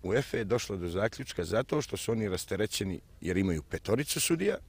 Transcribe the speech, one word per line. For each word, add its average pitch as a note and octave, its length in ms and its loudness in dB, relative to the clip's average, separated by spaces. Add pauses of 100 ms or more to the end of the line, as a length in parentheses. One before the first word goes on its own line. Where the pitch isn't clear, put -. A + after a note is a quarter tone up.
uefa A2 340 0
je A#2 60 -2
došla G#2+ 320 0
do F2 140 -4
zaključka G2+ 540 -2
zato A2+ 380 2
što - 160 -4
su - 140 -2
oni A2 180 0
rasterećeni F#2+ 720 -2 (220)
jer F2+ 160 0
imaju F2+ 260 4
petoricu A#2+ 560 0
sudija E3+ 380 2 (120)